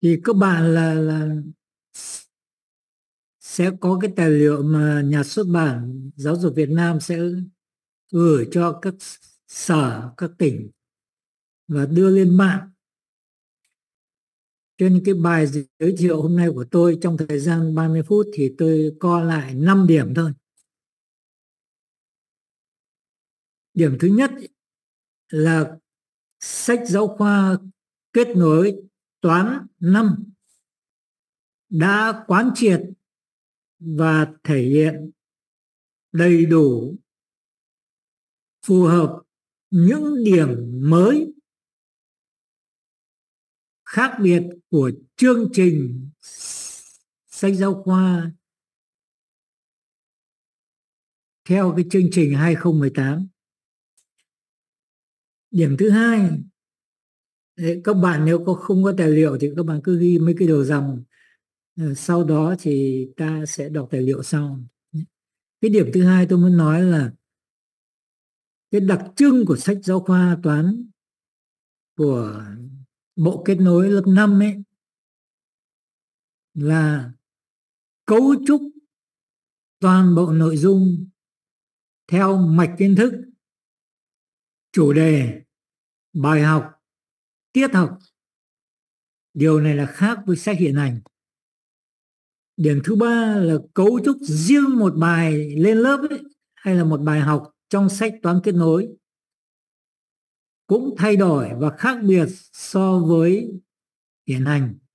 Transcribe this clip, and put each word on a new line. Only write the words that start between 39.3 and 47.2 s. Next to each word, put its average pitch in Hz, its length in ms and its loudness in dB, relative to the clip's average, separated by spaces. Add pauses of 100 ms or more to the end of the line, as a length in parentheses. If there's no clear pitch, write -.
những 254 540 2
điểm 131 680 0
mới 254 440 2 (2500)
khác 254 360 -4
biệt 175 220 4 (260)
của 135 220 0 (240)
chương 240 380 2
trình 139 560 0 (1200)